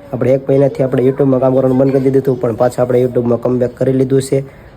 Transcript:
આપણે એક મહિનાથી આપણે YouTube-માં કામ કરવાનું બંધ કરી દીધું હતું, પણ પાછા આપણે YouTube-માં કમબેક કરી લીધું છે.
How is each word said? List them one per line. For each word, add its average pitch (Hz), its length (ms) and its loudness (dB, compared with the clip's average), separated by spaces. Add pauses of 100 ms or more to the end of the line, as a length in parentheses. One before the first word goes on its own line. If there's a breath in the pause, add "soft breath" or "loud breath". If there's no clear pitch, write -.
(120)
આપણે 120 220 0
એક 135 140 -2
મહિનાથી 135 380 2
આપણે 127 220 0
YouTube-માં 135 320 0
કામ 131 160 2
કરવાનું 131 240 2
બંધ 135 160 2
કરી 135 80 0
દીધું 135 180 2
હતું, 127 180 -2
પણ 117 220 -4
પાછા 123 220 0
આપણે 123 200 0
YouTube-માં 120 380 -2
કમબેક 123 320 -2
કરી 131 280 0
લીધું 131 200 0
છે. 139 220 -2 (320 loud breath)